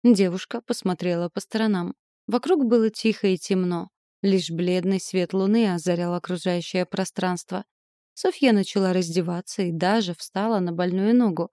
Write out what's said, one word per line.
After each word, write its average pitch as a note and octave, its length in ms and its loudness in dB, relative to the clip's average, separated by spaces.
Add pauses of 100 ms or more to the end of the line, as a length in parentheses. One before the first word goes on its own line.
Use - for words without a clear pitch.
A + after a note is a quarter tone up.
Девушка G3 580 2
посмотрела F3 680 -4
по - 120 -8
сторонам. G3+ 520 -2 (340)
Вокруг C4 380 0
было A3+ 240 4
тихо A3 380 -2
и F#3 100 2
темно. F3+ 520 -2 (340)
Лишь F#3 280 2
бледный F3+ 480 0
свет F3+ 340 -2
луны G3+ 400 2
озарял F3 400 -2
окружающее F3+ 720 -2
пространство. F#3 800 -4 (480)
Софья C#4+ 380 2
начала F#3+ 420 2
раздеваться F3 720 -2
и F3 80 -2
даже F3+ 420 0
встала G#3+ 460 -2
на F3 120 -2
больную F#3 440 2
ногу. G3 380 2